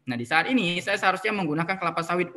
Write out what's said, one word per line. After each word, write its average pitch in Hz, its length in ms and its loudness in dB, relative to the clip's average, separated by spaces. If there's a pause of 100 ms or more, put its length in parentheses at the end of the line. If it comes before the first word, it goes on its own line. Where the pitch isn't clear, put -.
Nah, 123 80 -4
di 117 160 -6
saat 165 160 4
ini 202 320 0
saya 196 160 -2
seharusnya 202 400 2
menggunakan 170 400 0
kelapa 170 320 -2
sawit 175 320 0